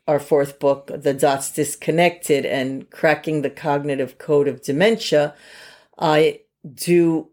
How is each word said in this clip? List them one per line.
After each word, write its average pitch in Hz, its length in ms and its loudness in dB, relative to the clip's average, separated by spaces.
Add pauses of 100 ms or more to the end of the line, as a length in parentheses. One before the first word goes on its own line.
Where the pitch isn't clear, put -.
our 147 120 2
fourth 143 380 0
book, 139 360 0
The 143 200 -2
Dots 101 380 0
Disconnected 156 920 -2
and 135 460 -6
Cracking 151 520 0
the 131 80 -4
Cognitive 143 680 -4
Code 143 300 0
of 123 140 -6
Dementia, 151 720 0 (640)
I 156 420 2 (340)
do 165 580 0